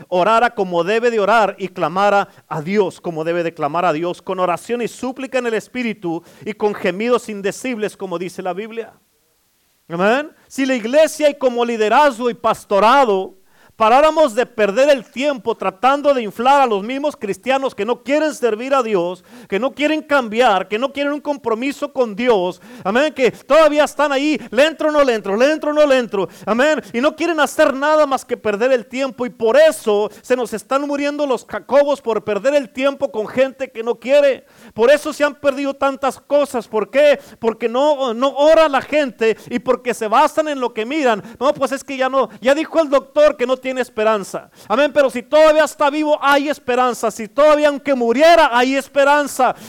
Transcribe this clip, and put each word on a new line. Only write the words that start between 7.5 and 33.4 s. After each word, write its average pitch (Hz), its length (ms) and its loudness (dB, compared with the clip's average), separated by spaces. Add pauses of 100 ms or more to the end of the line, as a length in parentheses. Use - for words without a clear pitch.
como 185 220 -8
dice 180 240 -10
la 180 120 -6
Biblia? 220 400 -12 (920)
Amén. 214 480 -2 (120)
Si 269 180 -4
la 262 80 0
iglesia 285 560 2
y 285 80 -2
como 240 260 -2
liderazgo 233 680 0
y - 20 -6
pastorado 214 1000 2 (400)
paráramos 285 580 4
de 233 120 0
perder 214 420 0
el 277 240 2
tiempo 247 420 -4
tratando 262 600 0
de 254 80 -2
inflar 247 400 2
a 269 40 4
los 208 160 0
mismos 269 360 -6
cristianos 247 580 -4
que - 80 -6
no 240 200 -4
quieren 302 300 0
servir 240 400 -4
a 269 80 2
Dios, 180 400 -4 (280)
que 196 100 -2
no 247 140 -2
quieren 302 280 -2
cambiar, 226 680 0
que 208 100 -4
no 269 140 -4
quieren 285 180 -2
un 294 80 -6
compromiso 277 720 -6
con 233 240 -2
Dios, 185 460 0 (240)
amén, 262 280 0
que 254 180 0
todavía 302 520 2
están 285 300 -2
ahí, 285 260 -2 (100)
"Le 254 160 2
entro, 311 260 -2
no 294 120 2
le 247 120 2
entro, 202 200 -4
le 262 160 2
entro, 302 220 -2
no 302 120 4
le 269 120 4
entro", 202 320 -4 (160)
amén, 254 360 0 (120)
y 233 80 -4
no 302 160 0
quieren 330 240 -2
hacer 302 320 2
nada 302 320 2
más 269 180 -2
que 240 140 -6
perder 214 340 -2
el 247 140 0
tiempo, 247 400 -6
y 240 40 -6
por 226 280 0
eso 214 520 2 (120)
se 254 160 -2
nos 233 160 -6
están 277 340 -4
muriendo 285 400 -4
los 240 180 -4
Jacobos 269 560 0
por 220 220 -4
perder 214 320 -2
el 269 140 -2
tiempo 277 420 -4
con 214 160 -8
gente 262 440 -4